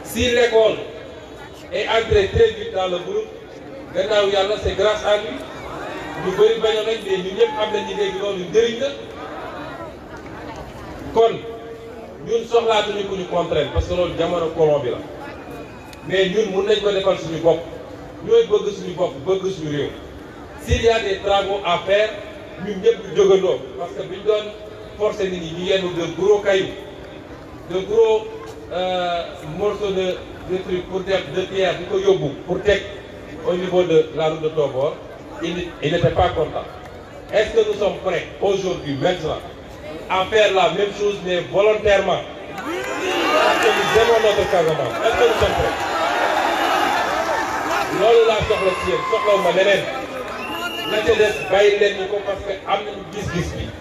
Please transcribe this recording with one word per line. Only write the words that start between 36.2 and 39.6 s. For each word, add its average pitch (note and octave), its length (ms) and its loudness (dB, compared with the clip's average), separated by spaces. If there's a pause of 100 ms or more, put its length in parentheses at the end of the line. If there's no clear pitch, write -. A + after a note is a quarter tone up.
content. - 360 -2 (680)
Est-ce G#3+ 180 2
que A3+ 140 4
nous G#3 140 -2
sommes G3 240 0
prêts F3 240 -2 (140)
aujourd'hui, E3+ 600 0
maintenant, D#3 360 0 (720)